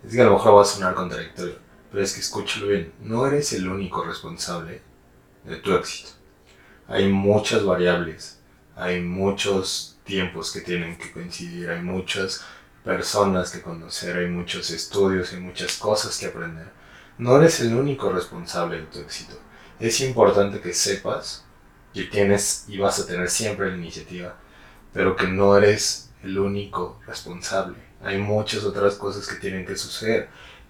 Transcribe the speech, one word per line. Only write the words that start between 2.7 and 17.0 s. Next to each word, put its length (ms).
No 240
eres 260
el 160
único 360
responsable 760
de 120
tu 180
éxito. 380
Hay 240
muchas 500
variables, 800
hay 280
muchos 1000
tiempos 480
que 120
tienen 340
que 160
coincidir, 560
hay 140
muchas 600
personas 680
que 100
conocer, 560
hay 120
muchos 420
estudios, 640
hay 60
muchas 360
cosas 400
que 80
aprender. 560